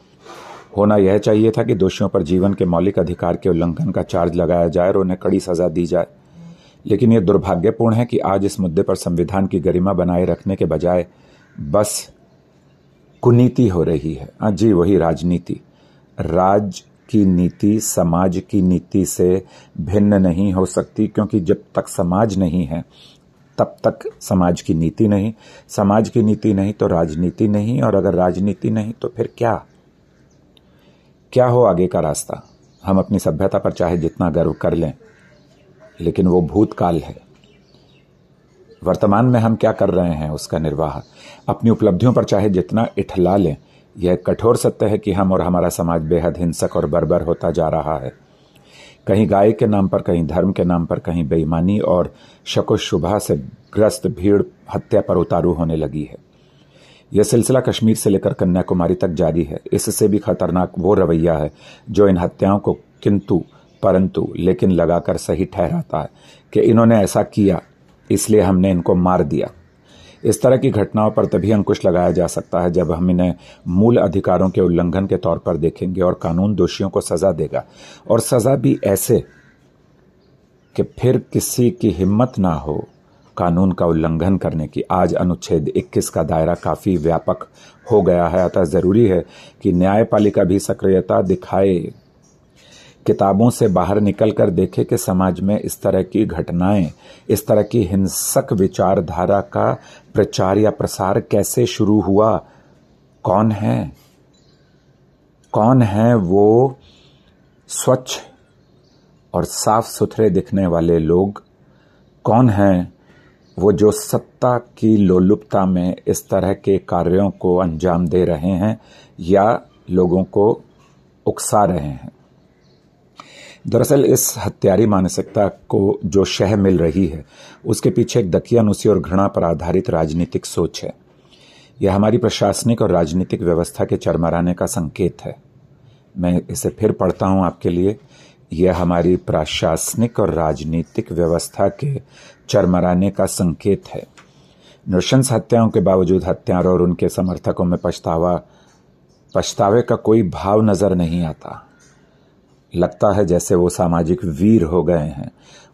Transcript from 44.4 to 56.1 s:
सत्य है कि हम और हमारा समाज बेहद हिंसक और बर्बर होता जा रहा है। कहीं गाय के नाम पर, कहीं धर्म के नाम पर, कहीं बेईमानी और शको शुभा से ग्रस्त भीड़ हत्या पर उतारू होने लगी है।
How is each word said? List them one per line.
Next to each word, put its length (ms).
सत्य 300
है 120
कि 140
हम 200
और 100
हमारा 280
समाज 320
बेहद 360
हिंसक 380
और 120
बर्बर 340
होता 280
जा 180
रहा 300
है। 140
कहीं 240
गाय 220
के 140
नाम 220
पर, 120
कहीं 260
धर्म 260
के 120
नाम 220
पर, 140
कहीं 260
बेईमानी 540
और 320
शको 320
शुभा 400
से 180
ग्रस्त 340
भीड़ 340
हत्या 260
पर 160
उतारू 360
होने 240
लगी 280
है। 120